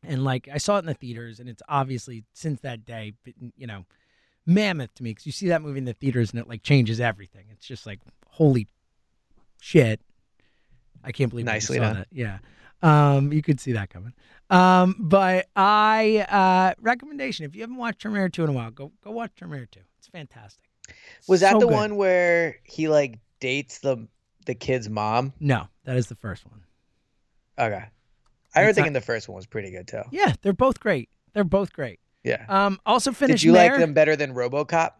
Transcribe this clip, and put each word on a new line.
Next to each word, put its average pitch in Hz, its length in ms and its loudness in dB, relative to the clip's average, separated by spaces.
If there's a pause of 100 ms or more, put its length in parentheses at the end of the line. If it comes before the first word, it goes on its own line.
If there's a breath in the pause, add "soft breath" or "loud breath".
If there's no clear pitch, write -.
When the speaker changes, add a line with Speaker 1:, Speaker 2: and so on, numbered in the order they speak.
Speaker 1:
And, 135 200 -4
like, 127 300 -4
I 147 40 -6
saw 202 200 -2
it 190 40 -2
in 165 40 -12
the 156 80 -6
theaters, 117 460 -14
and 123 100 -18
it's 113 180 -20
obviously, 131 640 -6
since 151 300 -8
that 117 240 -12
day, 107 280 -14 (120)
been, 120 320 -20
you 131 100 -18
know, 98 180 -14 (600)
mammoth 175 500 -2
to 127 80 -16
me, 113 100 -8
'cause - 120 -18
you 147 60 -12
see 196 180 -6
that 165 120 0
movie 143 180 -10
in 131 60 -8
the 120 80 -8
theaters, 123 360 -2
and 117 100 -8
it, - 80 -14
like, 117 140 -16
changes 117 400 2
everything. 101 500 -6
It's - 140 -20
just - 220 -18
like, 98 120 -16 (280)
"Holy 135 400 2 (920)
shit. 113 400 4 (1040)
I 127 80 -14
can't 123 200 -2
believe 120 160 -8
Speaker 2:
Nicely 110 320 -2
Speaker 1:
I - 0 -
just 110 100 2
saw 98 40 -2
Speaker 2:
done. 95 180 -8
Speaker 1:
that." - 40 -20
Yeah. 107 220 -8 (460 soft breath)
Um, 147 500 4
you 151 80 0
could 147 180 0
see 131 120 -8
that 104 180 -4
coming. 104 240 -18 (380 soft breath)
Um, 185 480 6
but 185 560 2
I, 214 760 4
uh, 185 500 2
recommendation, 247 640 -6
if 147 100 -12
you 214 60 -14
haven't 240 160 -14
watched 233 220 -8
Terminator 202 300 -2
two 170 140 -4
in 151 60 0
a 139 40 0
while, 117 180 -6
go, 139 200 -18 (100)
go 202 100 -20
watch 233 240 -10
Terminator 147 300 -14
two. 98 160 -20 (160)
It's - 100 -20
fantastic. 120 580 -20 (600 loud breath)
Speaker 2:
Was 185 140 4
that 196 120 6
Speaker 1:
So 220 60 6
Speaker 2:
the 226 80 8
Speaker 1:
good. 226 60 4
Speaker 2:
one 208 220 0
where 175 720 2
he, 156 220 -4
like, 139 320 2 (200)
dates 135 400 -6
the, 120 280 -4 (380)
the 127 80 -6
kid's 117 360 -4
mom? 110 500 -2
Speaker 1:
No, 139 280 -2 (180)
that 127 120 -4
is 123 100 0
the 113 80 -18
first - 300 -14
one. 107 160 -20 (960)
Speaker 2:
Okay. 110 260 -4 (720)
I 165 60 6
heard 214 80 4
Speaker 1:
It's 208 80 2
Speaker 2:
thinking 160 160 0
Speaker 1:
not 131 80 -2
Speaker 2:
the - 40 -18
first 113 220 -6
one 98 80 -18
was 95 100 -16
pretty 98 260 -12
good, 90 160 -16
too. 110 140 -12 (100)
Speaker 1:
Yeah, 311 300 0
they're 196 120 -2
both 254 260 -2
great. 151 300 -6 (240)
They're 208 100 0
both 185 300 -2
great. 117 260 -12 (240)
Speaker 2:
Yeah. 123 240 -4
Speaker 1:
Um, 196 380 0
also 247 260 2
finished 254 300 2
Speaker 2:
Did 156 60 4
you 165 60 8
Speaker 1:
Mare. 175 180 8
Speaker 2:
like 277 80 0
them 156 140 2
better 156 220 4
than 139 180 -4
RoboCop? 147 680 -2